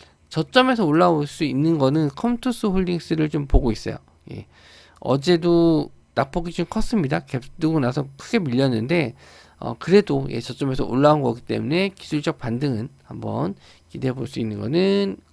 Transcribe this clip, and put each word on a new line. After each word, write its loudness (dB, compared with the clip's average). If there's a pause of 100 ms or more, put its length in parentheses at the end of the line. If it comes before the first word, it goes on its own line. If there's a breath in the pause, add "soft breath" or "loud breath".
(300 loud breath)
저점에서 2
올라올 4
수 -8
있는 2
거는 2
컴투스홀딩스를 -2
좀 -4
보고 2
있어요. -6 (340)
예. -14 (540 loud breath)
어제도 2 (240)
낙폭이 -4
좀 -4
컸습니다. 0
갭 -6 (180)
뜨고 0
나서 -2 (100)
크게 -4
밀렸는데, 0 (420 loud breath)
어, -8
그래도, 2
예, -6
저점에서 -2
올라온 4
거기 -2
때문에 -2
기술적 -4
반등은 -4 (140)
한번 -6 (340 soft breath)
기대해 -4
볼 -8
수 -8
있는 -4
거는 0 (160)